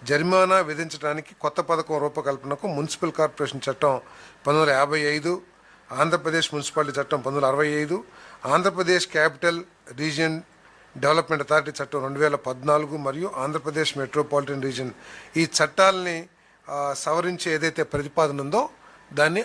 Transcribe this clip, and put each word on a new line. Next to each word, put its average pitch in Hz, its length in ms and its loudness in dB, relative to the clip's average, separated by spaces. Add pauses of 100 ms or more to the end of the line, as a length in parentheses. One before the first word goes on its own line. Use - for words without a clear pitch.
జరిమానా 185 560 4
విధించడానికి 151 800 -4
కొత్త 151 200 -2
పథకం 160 380 0
రూపకల్పనకు 143 680 -4
మున్సిపల్ 151 440 -4
కార్పొరేషన్ 147 480 -2
చట్టం 139 320 0
పంతొమ్మిది - 680 -2
వందల 151 120 4
యాభై 143 280 2
ఐదు, 151 420 0 (500)
ఆంధ్రప్రదేశ్ 156 640 0
మున్సిపాలిటీ 143 480 -2
చట్టం 143 160 -2
పంతొమ్మిది 139 280 -2
వందల 135 100 2
అరవై 151 120 2
ఐదు, 151 360 -2 (420)
ఆంధ్రప్రదేశ్ 175 640 2
క్యాపిటల్ 160 560 0 (320)
రీజియన్ 160 460 -2 (560)
డెవలప్‌మెంట్ 151 460 2
అథారిటీ 151 400 0
చట్టం 139 180 -6
రెండు 139 180 -6
వేల 147 160 4
పద్నాలుగు 143 640 0
మరియు 147 400 -4
ఆంధ్రప్రదేశ్ 147 600 -2
మెట్రోపాలిటన్ 139 680 -2
రీజియన్ 131 280 -4 (460)
ఈ 165 60 4
చట్టాలని, 175 840 2 (420)
ఆ, 143 280 -4
సవరించి 170 540 -2
ఏదైతే 156 320 0
ప్రతిపాదన 143 580 0
ఉందో 185 280 0 (440)
దాన్ని 156 320 2